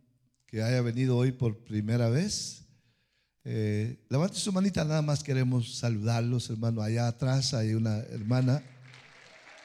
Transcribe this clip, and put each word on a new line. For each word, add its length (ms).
que 160
haya 180
venido 340
hoy 160
por 320
primera 460
vez. 560
Eh, 680
levante 280
su 140
manita, 320
nada 200
más 200
queremos 540
saludarlos, 720
hermano. 320
Allá 260
atrás 460
hay 220
una 240
hermana. 640